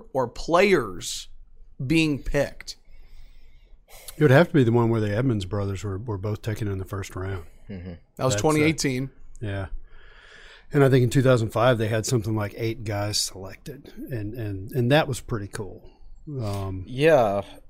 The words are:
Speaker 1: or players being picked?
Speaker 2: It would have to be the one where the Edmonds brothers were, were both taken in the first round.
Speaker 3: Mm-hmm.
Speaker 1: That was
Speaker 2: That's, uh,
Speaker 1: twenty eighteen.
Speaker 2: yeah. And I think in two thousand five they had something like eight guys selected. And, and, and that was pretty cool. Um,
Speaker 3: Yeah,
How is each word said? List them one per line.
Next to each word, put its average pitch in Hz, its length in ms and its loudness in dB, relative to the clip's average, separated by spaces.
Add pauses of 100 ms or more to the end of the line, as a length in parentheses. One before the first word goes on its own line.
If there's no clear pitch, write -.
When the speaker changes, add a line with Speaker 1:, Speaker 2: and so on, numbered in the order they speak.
(120)
Speaker 1:
or 131 140 0
players 147 1000 0 (580)
being 151 320 2
picked? - 580 -4 (1400)
Speaker 2:
It - 60 2
would 151 80 8
have 151 180 8
to - 60 -14
be 139 100 8
the 113 80 4
one 117 160 6
where 113 120 2
the 104 140 0
Edmonds 113 320 0
brothers 98 380 -4
were, 95 140 -6
were 110 200 -6
both 104 240 -6
taken 107 260 -4
in 98 100 -4
the 95 60 -6
first 98 320 -10
round. 95 280 -8 (240)
Speaker 3:
Mm-hmm. 185 240 -12 (240)
Speaker 1:
That 131 80 -6
was 131 100 2
Speaker 2:
That's, - 20 -2
uh, - 40 -2
Speaker 1:
twenty 151 220 2
eighteen. 139 480 0 (300)
Speaker 2:
yeah. 98 260 -6 (1080)
And 147 80 6
I 135 60 8
think 127 160 6
in 120 60 2
two 139 120 4
thousand 117 280 4
five 120 280 4
they 110 100 0
had 110 180 -2
something 110 280 0
like 104 220 -4
eight 113 280 -6
guys 104 360 -2
selected. - 720 -10 (180)
And, 107 240 -8
and, 101 380 -8
and 123 200 0
that 151 160 4
was 131 120 -6
pretty 101 280 -8
cool. 90 420 -12 (500)
Um, 98 460 -6
Speaker 3:
Yeah, 123 560 4 (280)